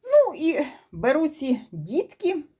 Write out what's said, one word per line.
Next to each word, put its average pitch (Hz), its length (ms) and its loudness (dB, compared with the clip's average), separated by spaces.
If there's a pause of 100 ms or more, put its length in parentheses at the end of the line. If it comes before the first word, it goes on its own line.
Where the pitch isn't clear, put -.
Ну, 523 300 4
і 294 320 0 (260)
беру 269 360 2
ці 262 440 -4
дітки. 294 720 -4 (160)